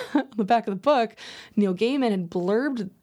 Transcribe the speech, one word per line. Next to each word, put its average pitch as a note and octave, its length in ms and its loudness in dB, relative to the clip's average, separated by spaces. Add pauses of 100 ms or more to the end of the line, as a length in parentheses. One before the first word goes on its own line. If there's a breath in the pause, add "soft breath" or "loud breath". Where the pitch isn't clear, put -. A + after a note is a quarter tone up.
<laughs> - 140 -4
on C4+ 180 -2
the G#3+ 80 0
back A3+ 220 2
of G#3 60 -4
the F#3+ 80 -6
book, B3 360 2 (380 loud breath)
Neil G3+ 200 2
Gaiman A#3+ 360 0
had F#3 180 -2
blurbed G#3 640 -2 (120)